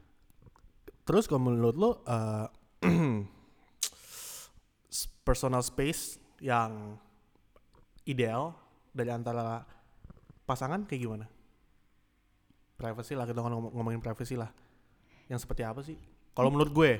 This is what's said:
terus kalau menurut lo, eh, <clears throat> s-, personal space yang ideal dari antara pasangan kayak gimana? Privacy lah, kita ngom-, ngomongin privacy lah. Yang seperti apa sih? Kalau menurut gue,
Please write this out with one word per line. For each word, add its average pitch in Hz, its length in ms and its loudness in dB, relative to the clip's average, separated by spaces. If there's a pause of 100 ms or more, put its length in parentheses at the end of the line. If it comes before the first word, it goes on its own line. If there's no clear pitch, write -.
(1000)
terus 202 240 4
kalau - 160 2
menurut 127 340 4
lo, 214 160 4 (120)
eh, 110 440 -2 (360)
<clears throat> 156 400 4 (1600)
s-, - 220 -6 (120)
personal 127 400 2
space - 580 -4 (200)
yang 110 580 -2 (1040)
ideal 127 500 -2 (360)
dari 120 200 -4
antara 117 540 -4 (800)
pasangan 139 400 -2
kayak 139 180 -6
gimana? 110 240 -6 (1500)
Privacy 117 400 -8
lah, 127 120 -2
kita 120 140 -2
ngom-, 117 320 -2
ngomongin 113 300 -2
privacy 117 340 -6
lah. 113 140 -4 (800)
Yang 123 180 -6
seperti - 180 -4
apa 113 180 -6
sih? 156 140 -12 (380)
Kalau 131 160 6
menurut 147 220 4
gue, 147 280 8